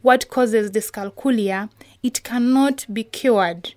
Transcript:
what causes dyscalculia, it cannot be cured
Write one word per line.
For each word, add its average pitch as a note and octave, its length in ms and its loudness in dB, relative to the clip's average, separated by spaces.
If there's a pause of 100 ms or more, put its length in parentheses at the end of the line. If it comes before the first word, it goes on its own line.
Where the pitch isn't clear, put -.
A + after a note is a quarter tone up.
what B3+ 260 4
causes A3 400 0
dyscalculia, G3+ 1000 -2 (340)
it B3 200 -4
cannot C4 680 0
be A3 100 -4
cured F#3 720 0